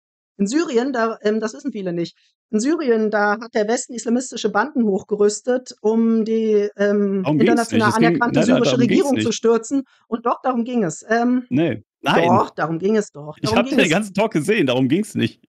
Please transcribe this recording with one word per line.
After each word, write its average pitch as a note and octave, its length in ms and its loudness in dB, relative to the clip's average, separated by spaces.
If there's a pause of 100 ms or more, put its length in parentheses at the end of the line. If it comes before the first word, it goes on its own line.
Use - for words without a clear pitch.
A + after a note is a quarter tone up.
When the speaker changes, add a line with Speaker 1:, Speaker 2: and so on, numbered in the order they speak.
(380)
Speaker 1:
In G3 100 -2
Syrien, C4+ 460 0
da, A3+ 280 -2
ähm, G#3+ 180 0
das A3 140 -6
wissen C4+ 180 -10
viele F#3+ 220 -6
nicht, E3+ 220 -6 (360)
in G#3+ 80 0
Syrien, A#3 520 0
da G#3 300 0
hat A#3 120 -12
der G#3+ 140 0
Westen B3 260 -4
islamistische A#3 560 -4
Banden A#3 360 -2
hochgerüstet, G#3 960 -2
um A3+ 440 2
die, A3 420 0 (100)
ähm, G3+ 460 0
Speaker 2:
Darum D#3 140 0
ging's F#3+ 140 4
Speaker 1:
international A3+ 360 2
Speaker 2:
nicht. G#3+ 60 0
Es A3 60 2
ging, A#3 80 6
Speaker 1:
anerkannte - 320 2
Speaker 2:
nein, - 100 2
nein, B3+ 80 4
Speaker 1:
syrische B3 140 2
Speaker 2:
darum - 80 2
ging's B3 120 4
Speaker 1:
Regierung C4+ 300 2
zu A3+ 80 0
Speaker 2:
nicht. G#3 80 -2
Speaker 1:
stürzen. A3+ 460 0 (240)
Und A3+ 180 -6
doch, B3+ 160 -4
darum B3 220 -2
ging A#3+ 200 -2
es. D#3+ 260 -6
Ähm, B3 400 0
Speaker 2:
Nee. D#3 340 -2 (180)
Nein. E3+ 280 2
Speaker 1:
doch, G3 220 2
darum E3 280 -4
ging G3 160 0
es G#3 160 -2
doch. D3+ 240 -16
Speaker 2:
Ich - 80 -12
Speaker 1:
Darum - 160 0
Speaker 2:
hab A#3+ 80 2
Speaker 1:
ging C4+ 100 -4
Speaker 2:
den A#3+ 100 4
Speaker 1:
es. D#3 40 0
Speaker 2:
ganzen G3 220 -2
Talk G#3+ 180 0
gesehen, F3 360 0
darum B2+ 200 2
ging's F#3 280 -2
nicht. A#2 280 -4 (120)